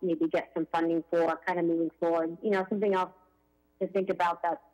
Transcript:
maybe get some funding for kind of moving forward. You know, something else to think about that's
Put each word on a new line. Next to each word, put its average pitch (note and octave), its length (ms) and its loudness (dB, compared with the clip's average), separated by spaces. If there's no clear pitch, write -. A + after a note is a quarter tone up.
maybe E3 260 0
get E3 240 -2
some E3 200 -4
funding E3 360 0
for E3 380 2
kind F3+ 120 -2
of F3 60 0
moving E3 340 0
forward. E3 440 0
You G#3+ 80 -2
know, F#3+ 180 0
something G3+ 260 0
else F#3 180 0
to F#3+ 60 2
think F#3+ 240 -2
about F3 320 0
that's F3 180 -2